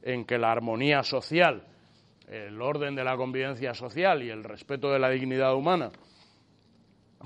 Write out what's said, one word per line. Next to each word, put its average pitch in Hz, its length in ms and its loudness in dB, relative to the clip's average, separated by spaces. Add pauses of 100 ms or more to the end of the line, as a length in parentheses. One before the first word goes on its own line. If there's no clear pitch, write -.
en 123 220 -4
que 120 140 -2
la 113 120 2
armonía 117 520 2
social, 135 600 2 (640)
el 107 360 -12
orden 143 320 -2
de 131 100 -4
la 127 140 0
convivencia 131 560 -4
social 135 480 0
y 120 80 -6
el 110 140 -10
respeto 127 460 -4
de 139 80 4
la 131 120 4
dignidad 131 440 2
humana, 143 360 2 (1400)